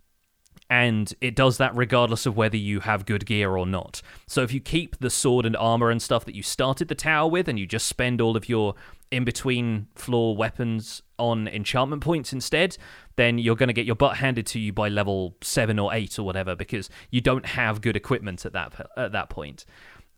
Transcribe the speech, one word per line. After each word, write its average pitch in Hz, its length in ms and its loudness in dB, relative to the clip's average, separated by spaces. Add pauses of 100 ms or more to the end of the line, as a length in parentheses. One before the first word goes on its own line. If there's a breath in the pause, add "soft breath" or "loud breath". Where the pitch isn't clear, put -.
(680)
And 117 520 2
it 123 160 -2
does 131 220 4
that 120 180 2
regardless 120 500 2
of 113 100 0
whether 110 200 2
you 101 240 -2
have 101 260 0
good 101 180 -2
gear 101 320 0
or 90 100 0
not. - 360 -4 (240 loud breath)
So - 160 2
if 120 100 0
you 139 60 -2
keep - 400 -2
the 123 120 -2
sword 123 360 2
and 113 100 0
armor 117 360 4
and 117 100 0
stuff 120 220 0
that - 100 -14
you 98 80 -10
started 135 460 -2
the 147 80 -4
tower 156 340 2
with, 175 160 0
and 131 100 -2
you 98 120 -4
just 110 180 -2
spend 123 340 -2
all 113 160 2
of 104 120 -4
your 107 260 0 (380 loud breath)
in-between 120 840 -2
floor 117 420 0
weapons 113 640 -4 (160)
on 113 280 0
enchantment 131 560 -2
points 151 300 -2
instead, 156 440 0 (380 loud breath)
then 120 240 4
you're 117 160 4
gonna 123 180 2
get 110 140 0
your 117 80 2
butt 110 220 4
handed 123 300 0
to - 120 -6
you 107 140 -2
by 104 160 0
level 98 520 -2
seven 110 380 0
or 101 160 0
eight 110 240 -6
or 107 60 -4
whatever, 92 320 -4
because 92 340 -8 (220 loud breath)
you 120 80 2
don't 131 260 2
have 110 340 0
good 110 140 0
equipment 101 500 -4
at 87 80 -10
that, - 440 -10
at 117 160 -6
that 104 180 -4
point. 73 340 -12 (540 loud breath)